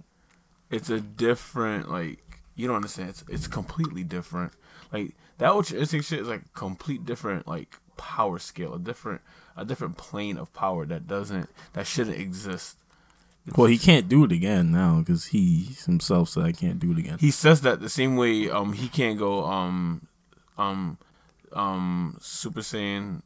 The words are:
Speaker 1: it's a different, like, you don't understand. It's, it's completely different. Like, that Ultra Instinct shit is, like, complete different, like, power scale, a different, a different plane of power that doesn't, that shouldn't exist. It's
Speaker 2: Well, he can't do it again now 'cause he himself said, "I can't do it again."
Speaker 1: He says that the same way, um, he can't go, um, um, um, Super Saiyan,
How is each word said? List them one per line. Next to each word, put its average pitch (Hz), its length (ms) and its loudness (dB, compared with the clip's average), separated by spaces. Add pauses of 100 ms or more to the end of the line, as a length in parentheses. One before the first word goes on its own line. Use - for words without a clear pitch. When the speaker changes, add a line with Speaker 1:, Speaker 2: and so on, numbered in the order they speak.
(720)
Speaker 1:
it's 113 200 -6
a 110 100 0
different, 107 880 -2
like, 82 320 -6 (340)
you 117 100 -4
don't 123 100 -2
understand. 98 340 -6
It's, - 180 -16
it's - 180 -6
completely 131 560 -4
different. 87 500 -6 (400)
Like, 104 220 -8 (240)
that 120 120 4
Ultra 196 280 0
Instinct 151 280 -2
shit 160 140 -4
is, 110 80 -6
like, 110 240 -10
complete 113 540 -8
different, 110 400 -6
like, - 320 -10 (180)
power 98 440 -4
scale, - 340 -10
a 85 40 -8
different, 101 420 -8 (360)
a 98 80 -10
different 110 320 -8
plane 104 400 -6
of - 160 -12
power 90 340 -2
that 80 200 -8
doesn't, 95 420 -6 (260)
that - 120 -6
shouldn't 110 320 -4
exist. 95 580 -8 (720)
It's - 100 -4
Speaker 2:
Well, 120 120 8
he 117 100 8
can't 151 300 8
do 143 160 8
it 98 80 4
again 85 400 4
now 85 340 4
'cause 85 200 0
he 92 500 2 (100)
himself 87 420 2
said, - 160 -2
"I 85 80 2
can't 87 280 -2
do 87 120 0
it 117 60 2
again." 160 220 -4
Speaker 1:
He 147 100 6
says 151 320 8
that 123 180 2
the 107 80 -6
same 131 280 2
way, 113 340 2
um, 104 220 0
he 120 160 -6
can't 117 300 0
go, 101 280 0
um, 90 600 -2 (500)
um, 98 400 -2 (540)
um, 90 680 -2
Super - 420 -8
Saiyan, 101 640 -6